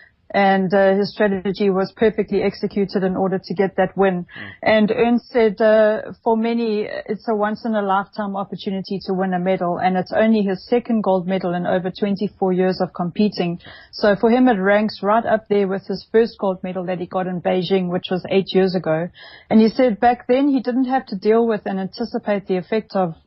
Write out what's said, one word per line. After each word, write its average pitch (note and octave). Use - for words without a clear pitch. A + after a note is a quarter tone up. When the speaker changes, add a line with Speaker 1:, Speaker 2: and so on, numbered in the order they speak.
Speaker 1:
And, G3
uh, G3
his G3+
strategy G3
was F#3+
perfectly G#3+
executed G3
in F#3
order F#3+
to F#3
get G3
that F#3
win. F#3
Speaker 2:
Mm. G2+
Speaker 1:
And G#3+
Ernst A#3
said, A3+
uh, G#3+
for A3+
many, A3+
it's -
a A3
once G#3
in A3
a G#3
lifetime G3
opportunity F#3+
to F#3+
win F#3
a F3+
medal. F3+
And F#3
it's F#3
only A3
his F#3+
second A#3
gold F#3+
medal F#3
in F3
over F#3
twenty-four G3
years F#3
of F3
competing. F3+
So G3+
for A#3
him, B3+
it G3+
ranks G3+
right A3
up G#3+
there G3+
with F#3+
his F#3
first A3+
gold F#3+
medal F#3
that F3+
he F3+
got F#3
in F3+
Beijing, F#3
which F#3
was F3+
eight F#3+
years F#3+
ago. E3
And A3
he A3
said B3
back A#3+
then C4+
he C4+
didn't B3
have B3+
to G#3
deal A3+
with G#3+
and G3
anticipate G#3
the F#3
effect A3
of, F#3